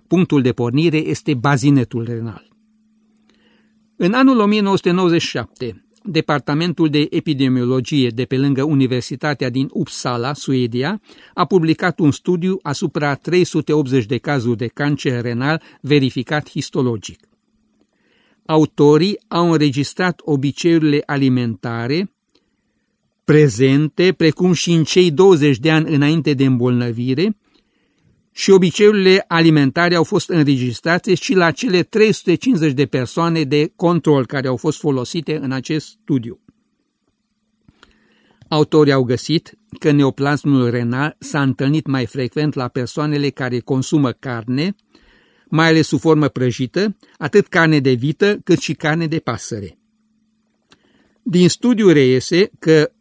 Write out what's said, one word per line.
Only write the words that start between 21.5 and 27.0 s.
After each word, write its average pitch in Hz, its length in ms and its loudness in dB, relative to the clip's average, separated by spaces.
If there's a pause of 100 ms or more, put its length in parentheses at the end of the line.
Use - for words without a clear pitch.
prezente, 147 880 2
precum 175 420 0
și - 180 -2
în 165 120 4
cei 180 280 2
douăzeci 147 480 4
de 156 120 0
ani 156 240 0
înainte 147 380 2
de 135 120 0
îmbolnăvire, 123 920 0 (920)